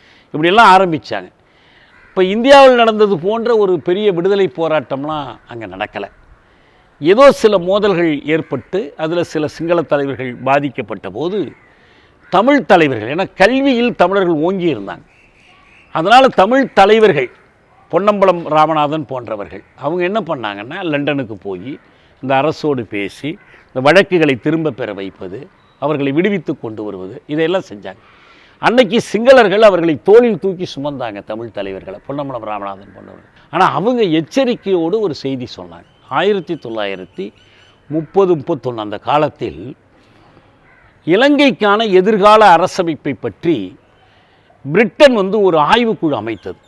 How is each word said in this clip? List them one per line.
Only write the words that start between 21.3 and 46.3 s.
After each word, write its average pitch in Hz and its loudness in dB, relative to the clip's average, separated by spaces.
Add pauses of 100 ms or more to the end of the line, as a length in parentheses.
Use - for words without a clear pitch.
போய் 98 -12 (440)
இந்த 131 -2
அரசோடு 143 -2
பேசி, 101 -8 (380)
இந்த - -8
வழக்குகளை 160 4
திரும்ப 156 -2
பெற 110 -10
வைப்பது, 95 -12 (300)
அவர்களை 139 -4
விடுவித்து 175 -2
கொண்டு 110 -12
வருவது, 98 -12
இதையெல்லாம் 156 -4
செஞ்சாங்க. 101 -16 (560)
அன்னைக்கு 185 2 (120)
சிங்களர்கள் 220 4
அவர்களை 175 4
தோளில் 220 6
தூக்கி 185 -6
சுமந்தாங்க, 123 -8
தமிழ் 110 -10
தலைவர்களை, 95 -10
பொன்னம்பலம் 135 -8
ராமநாதன் 98 -10
போன்றவர்கள். 98 -20 (180)
ஆனா 165 0
அவங்க 226 -2
எச்சரிக்கையோடு 185 -2
ஒரு 185 -4
செய்தி 131 -8 (100)
சொன்னாங்க. 87 -20 (200)
ஆயிரத்தி 175 -2
தொள்ளாயிரத்தி 101 -10 (540)
முப்பது, 170 0
முப்பத்தொன்னு, 127 -6
அந்த 104 -8
காலத்தில் 123 -6 (1300)
இலங்கைக்கான 220 2
எதிர்கால 208 4 (140)
அரசமைப்பை 170 -2
பற்றி 110 -4 (960)
பிரிட்டன் 202 2
வந்து 196 -2
ஒரு 180 2
ஆய்வுக்குழு 170 0
அமைத்தது. 107 -8 (100)